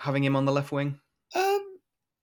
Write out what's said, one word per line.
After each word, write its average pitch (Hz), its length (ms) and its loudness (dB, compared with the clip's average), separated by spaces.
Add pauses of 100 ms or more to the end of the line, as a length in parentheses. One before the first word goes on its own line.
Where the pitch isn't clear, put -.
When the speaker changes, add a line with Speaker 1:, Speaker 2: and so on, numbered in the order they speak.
Speaker 1:
having 139 240 0
him 139 100 2
on 135 120 2
the 139 60 2
left 143 200 0
wing? 143 260 -2 (360)
Speaker 2:
Um, 392 440 0 (440)